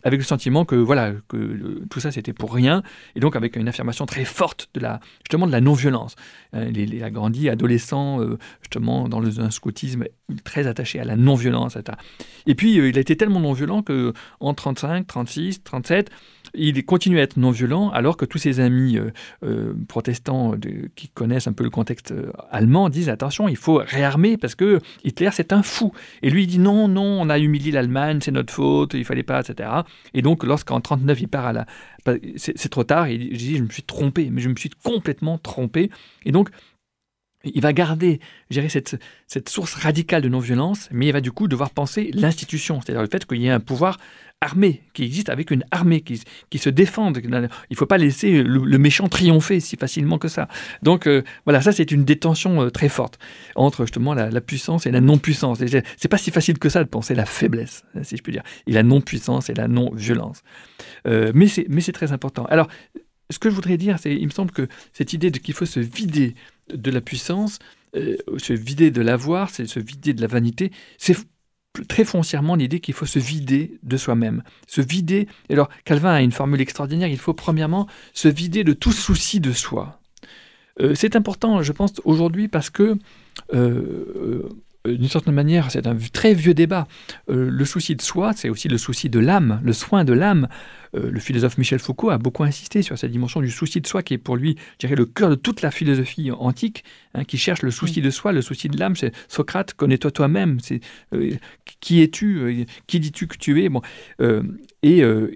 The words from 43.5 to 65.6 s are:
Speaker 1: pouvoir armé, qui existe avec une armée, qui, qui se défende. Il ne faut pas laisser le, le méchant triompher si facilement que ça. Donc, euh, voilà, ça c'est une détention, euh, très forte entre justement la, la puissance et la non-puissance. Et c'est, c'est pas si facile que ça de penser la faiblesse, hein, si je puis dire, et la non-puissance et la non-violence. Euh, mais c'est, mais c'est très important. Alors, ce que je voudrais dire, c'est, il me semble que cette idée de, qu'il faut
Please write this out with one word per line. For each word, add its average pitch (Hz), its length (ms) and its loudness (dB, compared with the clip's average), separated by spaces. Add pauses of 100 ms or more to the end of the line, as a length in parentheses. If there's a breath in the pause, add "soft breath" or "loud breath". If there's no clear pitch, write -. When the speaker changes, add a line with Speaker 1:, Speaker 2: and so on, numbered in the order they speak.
Speaker 1:
pouvoir 147 400 -2 (400 loud breath)
armé, 156 420 2 (120)
qui 143 100 -4
existe 139 240 -4
avec 135 240 -4
une 131 180 0
armée, 170 300 2
qui, 131 220 -10 (280 loud breath)
qui 143 80 -8
se 160 120 0
défende. 185 520 2
Il 120 80 -8
ne 120 460 -6
faut 143 100 0
pas 190 120 4
laisser 151 460 4
le, 131 200 2
le 135 140 4
méchant 147 320 4
triompher 170 500 4
si - 160 -8
facilement 151 440 -2
que 165 100 -4
ça. 156 180 -6 (360 loud breath)
Donc, 175 220 4
euh, 143 160 4 (220 loud breath)
voilà, 139 180 4
ça 208 120 4
c'est 151 180 0
une 143 140 4
détention, 160 560 2
euh, 123 80 2
très 147 180 0
forte 123 320 -4 (360 loud breath)
entre 135 280 2
justement 123 300 -2
la, 110 160 0
la 117 100 0
puissance - 460 -4
et 127 60 0
la 127 100 4
non-puissance. 139 580 4
Et 127 80 -2
c'est, 131 160 2 (140 loud breath)
c'est - 100 -4
pas 202 100 2
si - 140 -2
facile 160 280 2
que 151 100 2
ça 170 120 2
de - 60 0
penser 113 260 -4
la 110 120 0
faiblesse, - 580 -2 (100)
hein, - 100 -8
si - 120 -12
je - 80 -10
puis - 80 -10
dire, - 120 -8 (240 loud breath)
et 123 40 0
la 110 120 6
non-puissance 127 640 2
et - 40 -4
la 117 140 -2
non-violence. 117 760 -2 (640 loud breath)
Euh, 110 280 2
mais 196 140 8
c'est, 196 180 -2
mais 156 140 0
c'est 175 100 -4
très 147 220 -4
important. 135 320 -6
Alors, 160 240 2 (600 loud breath)
ce 165 100 -10
que 220 100 2
je 202 60 0
voudrais 180 220 0
dire, 180 220 0
c'est, 143 160 -2
il - 100 -2
me 143 60 -2
semble 185 200 -4
que 131 160 -4 (260 loud breath)
cette - 180 -4
idée 170 200 0
de, 131 80 -6
qu'il - 140 -8
faut 180 120 -4